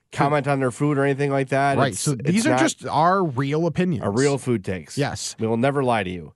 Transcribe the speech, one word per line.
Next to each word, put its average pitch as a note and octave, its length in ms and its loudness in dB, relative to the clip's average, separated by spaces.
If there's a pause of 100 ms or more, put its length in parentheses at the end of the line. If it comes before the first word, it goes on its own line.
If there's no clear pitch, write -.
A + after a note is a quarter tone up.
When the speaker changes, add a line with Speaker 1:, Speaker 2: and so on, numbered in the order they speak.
(120)
Speaker 1:
comment C#3+ 360 2
on C#3+ 100 0
their B2+ 140 0
food D3 260 0
or C#3 60 2
anything C#3 260 0
like C#3 200 -2
that. C#3 280 2
Speaker 2:
Right. C3 140 2
Speaker 1:
It's, - 80 -8
Speaker 2:
So D3+ 140 -2
Speaker 1:
it's B2 100 -8
Speaker 2:
these F#3 200 2
are D#4 60 2
Speaker 1:
not B3+ 80 4
Speaker 2:
just - 260 0
our F3 400 2
real C#3 400 -2
opinions. E3+ 380 0
Speaker 1:
our G2+ 80 0
real C3+ 280 2
food A2+ 260 -2
takes. F#2 340 -8
Speaker 2:
Yes. - 400 -6
Speaker 1:
We A2+ 80 -2
will A2+ 100 2
never C3+ 280 2
lie A#2 180 2
to F#2 80 -4
you. E2+ 260 -12